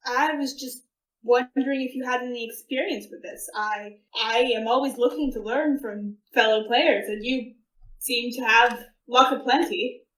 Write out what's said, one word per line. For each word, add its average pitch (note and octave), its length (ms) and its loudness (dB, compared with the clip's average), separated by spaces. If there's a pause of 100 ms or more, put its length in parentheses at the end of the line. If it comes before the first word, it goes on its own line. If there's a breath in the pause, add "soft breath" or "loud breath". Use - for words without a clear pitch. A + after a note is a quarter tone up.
I C#4 280 2
was C#4+ 200 -4
just - 300 -12 (400)
wondering C4 580 2
if B3 120 -6
you B3+ 120 -8
had B3 160 -2
any B3 240 -6
experience C4 680 -6
with E3+ 100 -16
this. - 340 -14
I, G#3 420 -6 (260)
I A3+ 140 0 (180)
am A3 120 -4
always B3+ 300 0
looking C#4 360 0
to A3+ 80 -6
learn C#4 380 0
from G#3 380 -8 (160)
fellow A3 320 4
players, A#3+ 420 2
and G#3+ 180 -6
you B3 300 -4 (440)
seem A#3+ 340 -4
to C4 80 -6
have A#3 440 4 (220)
luck B3+ 260 6
aplenty. B3+ 680 0 (140)